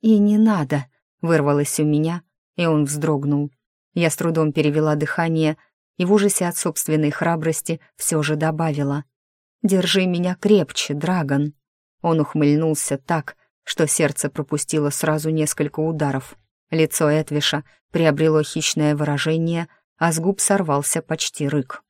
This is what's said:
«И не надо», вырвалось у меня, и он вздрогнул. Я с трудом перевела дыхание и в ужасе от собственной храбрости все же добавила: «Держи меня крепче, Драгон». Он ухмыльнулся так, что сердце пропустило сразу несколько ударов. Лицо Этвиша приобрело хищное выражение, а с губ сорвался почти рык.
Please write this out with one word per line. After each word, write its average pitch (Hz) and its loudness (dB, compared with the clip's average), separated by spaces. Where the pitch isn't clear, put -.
«И 220 4
не 208 4
надо», 160 2
вырвалось 147 2
у 156 2
меня, 156 0
и 175 0
он 151 2
вздрогнул. 147 -2
Я 170 2
с - -6
трудом 160 0
перевела 151 2
дыхание 156 0
и 180 0
в 185 2
ужасе 202 2
от 175 -4
собственной 156 -2
храбрости 160 -2
все 156 -2
же 156 -2
добавила: 151 -2
«Держи 185 2
меня 180 0
крепче, 190 2
Драгон». 147 -2
Он 165 2
ухмыльнулся 151 0
так, - -4
что - 0
сердце 143 0
пропустило 147 -2
сразу 156 -2
несколько 156 -2
ударов. 151 -4
Лицо 160 2
Этвиша 147 -2
приобрело 156 2
хищное 151 0
выражение, 160 -2
а 165 2
с 160 -2
губ 190 -2
сорвался 160 0
почти - -4
рык. 143 -4